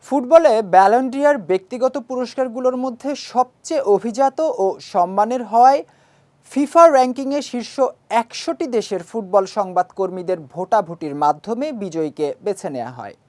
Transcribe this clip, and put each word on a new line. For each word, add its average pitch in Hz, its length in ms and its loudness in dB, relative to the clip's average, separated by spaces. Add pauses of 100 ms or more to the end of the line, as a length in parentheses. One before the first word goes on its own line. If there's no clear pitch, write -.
ফুটবলে 277 480 4 (200)
ব্যালন 208 360 6
ডি'র 285 280 2 (120)
ব্যক্তিগত 208 460 -2 (140)
পুরস্কারগুলোর 254 720 -4
মধ্যে 262 260 -8 (220)
সবচেয়ে 262 540 -2 (100)
অভিজাত 240 440 -2 (240)
ও - 20 2 (260)
সম্মানের 208 600 0
হওয়ায় 262 300 6 (720)
ফিফা 294 340 4
র্যাঙ্কিংয়ে 269 640 2
শীর্ষ - 260 -10 (460)
একশোটি - 440 -6 (100)
দেশের 202 340 -4
ফুটবল 196 360 0 (100)
সংবাদকর্মীদের 185 840 -4 (140)
ভোটাভুটির 170 600 -4
মাধ্যমে 151 520 -2 (140)
বিজয়ীকে 156 460 -6 (180)
বেছে 185 300 -6
নেওয়া 123 220 -10
হয়। 101 180 -16 (140)